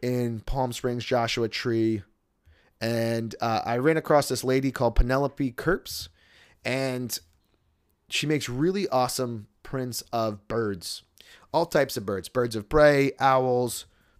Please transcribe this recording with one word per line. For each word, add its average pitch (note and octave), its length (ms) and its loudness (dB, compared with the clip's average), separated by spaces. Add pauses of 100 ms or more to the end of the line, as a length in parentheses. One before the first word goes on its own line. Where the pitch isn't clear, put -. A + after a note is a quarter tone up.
in B2 400 -2
Palm C3 320 -2
Springs, B2 320 -4
Joshua A#2 420 0
Tree, A2 560 0 (760)
and, A2+ 580 -2
uh, A2+ 240 0
I A#2+ 140 -2
ran D#3 180 2
across D3+ 320 2
this B2+ 160 -4
lady C3 260 2
called A#2+ 260 0
Penelope C3+ 580 0
Kerps, - 560 -4 (560)
and B2+ 520 -4 (920)
she - 180 -4
makes D3 220 -2
really F3 400 0
awesome B2 580 -2 (160)
prints B2+ 480 -8
of A2 380 -4
birds, G#2+ 540 -4 (500)
all E3 120 2
types D3 300 2
of G2+ 100 -6
birds, G2 220 -4
birds A#2 300 -2
of G2+ 100 -8
prey, C#3+ 500 6
owls. B2+ 680 2 (340)